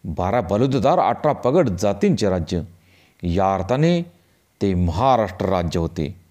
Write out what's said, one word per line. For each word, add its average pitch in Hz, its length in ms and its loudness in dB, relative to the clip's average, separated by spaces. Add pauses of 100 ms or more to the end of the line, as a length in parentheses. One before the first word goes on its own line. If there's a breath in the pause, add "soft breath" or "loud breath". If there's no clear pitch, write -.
बारा 92 360 -2
बलुतेदार, 127 580 2
अठरा 135 340 0
पगड 143 360 2
जातींचे 104 600 0
राज्य. 90 340 -2 (600 soft breath)
या 95 320 2
अर्थाने 143 480 0 (600 soft breath)
ते 98 120 2
महाराष्ट्र 95 720 0
राज्य 87 340 0
होते. 80 400 -4 (100)